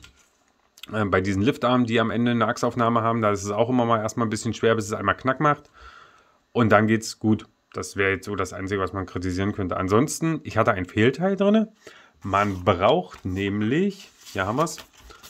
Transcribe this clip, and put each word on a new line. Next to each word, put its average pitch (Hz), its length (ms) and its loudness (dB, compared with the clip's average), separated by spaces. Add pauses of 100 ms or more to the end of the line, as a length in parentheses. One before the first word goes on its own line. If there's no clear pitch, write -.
(920)
äh, 107 120 0
bei 95 160 2
diesen 98 220 0
Liftarmen, 123 420 2
die 113 140 0
am 113 140 0
Ende 117 180 0
eine 113 160 2
Achsaufnahme 120 560 0
haben, 117 200 0
da 104 100 2
ist 95 100 -4
es 101 80 -6
auch 113 200 0
immer 123 140 2
mal 117 160 2
erstmal 113 280 -2
ein - 20 -4
bisschen 110 240 -4
schwer, 113 220 2
bis 110 80 -4
es 104 80 -6
einmal 101 240 -2
Knack 131 240 -4
macht. 147 280 0 (840)
Und 117 180 2
dann 107 160 6
geht's 110 320 -2
gut. 110 300 0 (240)
Das - 240 -10
wäre 98 160 2
jetzt 92 140 -6
so 104 100 -6
das 92 160 -4
Einzige, 95 280 -4
was 92 120 -4
man 95 120 -6
kritisieren 92 480 -4
könnte. 92 240 -4
Ansonsten, 131 680 0
ich 104 120 -6
hatte 113 180 2
ein 92 100 -4
Fehlteil 135 500 0
drinne. 208 380 2 (500)
Man 98 400 0
braucht 107 640 2
nämlich, 104 880 -2 (200)
hier 95 140 -2
haben 117 120 -4
wir's, 160 200 -2 (520)